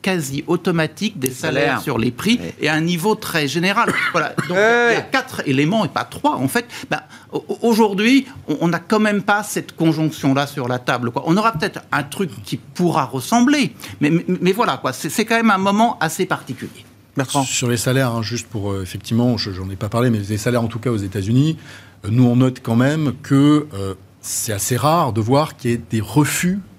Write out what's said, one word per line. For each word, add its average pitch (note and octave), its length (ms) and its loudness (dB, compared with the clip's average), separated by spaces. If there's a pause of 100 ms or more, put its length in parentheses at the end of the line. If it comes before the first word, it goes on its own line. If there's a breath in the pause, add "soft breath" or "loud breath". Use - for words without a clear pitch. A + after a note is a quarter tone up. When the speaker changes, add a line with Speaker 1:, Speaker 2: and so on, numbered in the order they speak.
Speaker 1:
quasi D3 460 -4
automatique E3+ 720 -2
des B2+ 100 -2
Speaker 2:
Les B2+ 40 -6
Speaker 1:
salaires C#3+ 300 -2
Speaker 2:
salaires. C3 180 0
Speaker 1:
sur C#3+ 160 -4
les B2 140 0
prix A3 300 0
Speaker 2:
Ouais. - 180 -10
Speaker 1:
et D3 100 0
à D#3 40 2
un D#3 80 0
niveau E3+ 340 0
très D#3 320 -2
général. F#3+ 440 2 (100)
<coughs> - 100 -2
Voilà. D#3 220 -2 (140)
Donc, F3+ 100 0
Speaker 2:
Ouais, A#3 320 4
Speaker 1:
il A3+ 40 4
y - 20 2
a D#3+ 40 0
Speaker 2:
ouais. - 120 -8
Speaker 1:
quatre - 360 -4
éléments D#3 380 2
et C3+ 40 -4
pas A2 140 -2
trois. - 320 -2
En C3 120 -2
fait, A#3+ 180 -2 (240 loud breath)
ben, D3+ 120 -4 (300 loud breath)
au-, - 140 -6 (160)
aujourd'hui, A3 640 4 (220 loud breath)
on, D#3 140 -2
on E3 60 2
n'a E3+ 120 0
quand G#3+ 200 0
même G#3 220 0
pas G#3 220 0
cette - 320 -8
conjonction-là D3+ 720 0
sur B2 200 -6
la B2 120 -2
table, A#2+ 320 -2
quoi. C#3 160 -6
On E3 100 4
aura A3 160 2
peut-être F3+ 280 -4 (100)
un C#3+ 120 0
truc F3+ 260 -4 (140)
qui A#2+ 140 -8
pourra D#3+ 480 0
ressembler, A#3+ 680 2 (280 loud breath)
mais, D3 80 2
mais, E3 160 2 (160)
mais F3+ 100 2
voilà, F#3+ 260 0
quoi. C3 160 -2
C'est, - 160 -8
c'est G#3+ 160 0
quand A3+ 100 0
même A3+ 160 4
un G3 60 4
moment G3+ 420 2
assez E3 260 0
particulier. - 600 -8 (300)
Speaker 2:
Bertrand. C3+ 280 0
Speaker 3:
Sur B2+ 260 -2
les A#2+ 80 2
salaires, C3 340 2
hein, A#2 100 -4
juste A2+ 260 -6
pour, G2+ 240 -4
euh, G2 120 -4
effectivement, A2+ 540 0
je, G2+ 140 -6
j'en F#2 180 -8
ai G2 60 -8
pas G2+ 140 -6
parlé, A#2+ 200 2
mais A2 100 2
les G#2 180 -4
salaires, A#2+ 260 0
en A2+ 40 -2
tout A2 120 -8
cas, B2+ 120 -4
aux A#2 60 -2
États-Unis, A2 600 0 (480 loud breath)
euh, G2+ 60 -4
nous, B2 140 6
on A#2+ 120 4
note B2+ 260 2
quand A2+ 140 0
même C#3+ 440 2
que, D3 520 4
euh, G2 200 -6 (280)
c'est - 320 -6
assez G2+ 240 -2
rare D3+ 360 2
de A2 80 0
voir C#3 360 2
qu'il A#2+ 140 -2
y - 20 2
ait A#2 160 -2
des A2+ 120 0
refus D#3+ 580 0 (200)